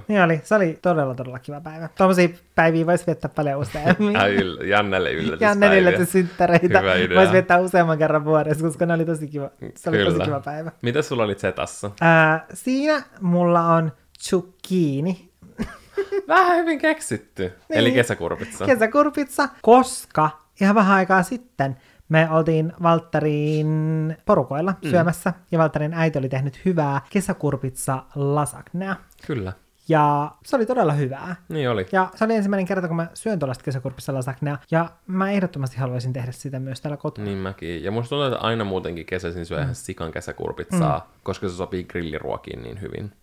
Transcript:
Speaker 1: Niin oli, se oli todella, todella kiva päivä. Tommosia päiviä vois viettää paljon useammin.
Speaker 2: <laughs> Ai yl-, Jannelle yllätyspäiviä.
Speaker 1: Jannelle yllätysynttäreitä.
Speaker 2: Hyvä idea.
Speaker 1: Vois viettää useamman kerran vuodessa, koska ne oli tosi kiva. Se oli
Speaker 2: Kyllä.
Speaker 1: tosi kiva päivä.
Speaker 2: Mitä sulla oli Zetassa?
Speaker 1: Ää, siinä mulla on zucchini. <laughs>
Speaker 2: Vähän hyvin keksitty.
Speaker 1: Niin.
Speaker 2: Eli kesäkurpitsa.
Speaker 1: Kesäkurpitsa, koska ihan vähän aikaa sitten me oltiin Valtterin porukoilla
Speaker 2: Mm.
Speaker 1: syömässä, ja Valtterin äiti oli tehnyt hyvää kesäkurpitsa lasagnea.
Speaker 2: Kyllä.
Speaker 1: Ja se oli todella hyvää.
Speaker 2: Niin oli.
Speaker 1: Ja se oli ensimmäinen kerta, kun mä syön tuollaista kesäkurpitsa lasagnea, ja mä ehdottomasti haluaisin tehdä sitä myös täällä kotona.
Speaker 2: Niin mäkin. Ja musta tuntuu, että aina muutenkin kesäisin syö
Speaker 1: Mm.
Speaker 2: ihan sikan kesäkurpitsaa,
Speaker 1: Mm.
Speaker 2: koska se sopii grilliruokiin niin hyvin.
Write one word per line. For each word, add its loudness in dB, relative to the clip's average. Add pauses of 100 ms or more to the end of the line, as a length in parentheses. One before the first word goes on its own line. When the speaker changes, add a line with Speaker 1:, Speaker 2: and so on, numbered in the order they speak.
Speaker 1:
Niin 2
oli, 2
se 0
oli 0
todella, 0
todella -12
kiva -14
päivä. -14
Tommosia 4 (260)
päiviä 4
vois 2
viettää -4
paljon -2
useammin. 0
Speaker 2:
<laughs> 4
Ai 4
yl-, -2
Jannelle 2
yllätyspäiviä. 0
Speaker 1:
Jannelle 6
yllätysynttäreitä. 4
Speaker 2:
Hyvä 4
idea. 4
Speaker 1:
Vois 6
viettää 4
useamman 2
kerran 2
vuodessa, 2
koska -2
ne 0
oli 0
tosi -4
kiva. -8 (260)
Se -8
oli 2
Speaker 2:
Kyllä. 4
Speaker 1:
tosi 0
kiva -2
päivä. -10 (100)
Speaker 2:
Mitä 0
sulla -2
oli 0
Zetassa? -6 (100)
Speaker 1:
Ää, 4
siinä -2 (200)
mulla 2
on 2 (380)
zucchini. -2 (280)
<laughs> -8
Speaker 2:
Vähän 4
hyvin 0
keksitty. -4
Speaker 1:
Niin. -6 (260)
Speaker 2:
Eli 4
kesäkurpitsa. -2
Speaker 1:
Kesäkurpitsa, 0 (120)
koska 4 (320)
ihan 4
vähän 4
aikaa 4
sitten -6 (320)
me 4
oltiin 2 (100)
Valtterin 0
porukoilla 0 (100)
Speaker 2:
Mm. -4
Speaker 1:
syömässä, 0 (180)
ja 0
Valtterin 0
äiti 0
oli -4
tehnyt -6
hyvää 0
kesäkurpitsa -4 (120)
lasagnea. -4 (320)
Speaker 2:
Kyllä. -6 (360)
Speaker 1:
Ja 2 (140)
se -4
oli 0
todella 0
hyvää. -4 (140)
Speaker 2:
Niin -2
oli. 0
Speaker 1:
Ja 2
se 0
oli 0
ensimmäinen 0
kerta, -4
kun -4
mä -4
syön -6
tuollaista -6
kesäkurpitsa -8
lasagnea, -6 (140)
ja 0 (180)
mä -2
ehdottomasti -4
haluaisin -4
tehdä -8
sitä -10
myös -10
täällä -8
kotona. -8
Speaker 2:
Niin -4
mäkin. -8
Ja -4
musta -4
tuntuu, -2
että -2 (100)
aina -2
muutenkin -6
kesäisin -6
syö -6
Speaker 1:
Mm. -2
Speaker 2:
ihan -4
sikan -10
kesäkurpitsaa, -4
Speaker 1:
Mm. -18
Speaker 2:
koska -6
se -8
sopii -6
grilliruokiin -8
niin -14
hyvin. -10 (120)